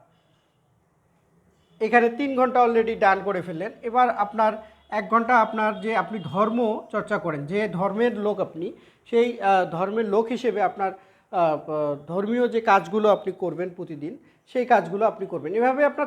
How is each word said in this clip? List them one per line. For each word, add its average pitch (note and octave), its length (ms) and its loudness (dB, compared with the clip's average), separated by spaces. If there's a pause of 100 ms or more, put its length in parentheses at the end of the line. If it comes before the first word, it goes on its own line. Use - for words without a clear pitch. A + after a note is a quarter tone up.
(1800)
এখানে A3+ 280 4
তিন C4+ 280 -4
ঘন্টা B3 300 4
already A3+ 300 0
ডান F#3+ 280 4
করে F#3+ 180 -4
ফেললেন। F3+ 300 -8 (100)
এবার B3 280 2
আপনার G#3+ 420 0 (380)
এক G#3 180 -6
ঘন্টা A3+ 320 4
আপনার G#3+ 400 -2
যে A3 160 -2
আপনি G3+ 220 -2
ধর্ম A3 720 -2
চর্চা G#3 280 -4
করেন, D3+ 280 -4
যে G#3 220 -2
ধর্মের G3+ 500 0
লোক G#3 220 -2
আপনি, F3 320 -6 (380)
সেই, A#3 300 2
আহ, F#3+ 300 2
ধর্মের G3+ 380 -2
লোক A3 200 2
হিসেবে G#3+ 340 -2
আপনার, F#3+ 300 0 (380)
আহ, E3 260 2
প-, D3 400 -4 (100)
ধর্মীয় G#3+ 420 0
যে A3 120 0
কাজগুলো G#3 480 4
আপনি G3 240 2
করবেন F3 380 -6
প্রতিদিন, E3 480 -12 (280)
সেই B3 200 -2
কাজগুলো G3+ 400 2
আপনি F#3+ 200 -2
করবেন। E3 280 -8
এভাবে C4 300 2
আপনার C#4+ 220 0